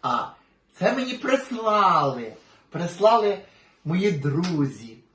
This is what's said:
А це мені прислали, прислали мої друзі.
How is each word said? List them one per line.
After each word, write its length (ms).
А 240
це 200
мені 200
прислали, 1200
прислали 680
мої 260
друзі. 880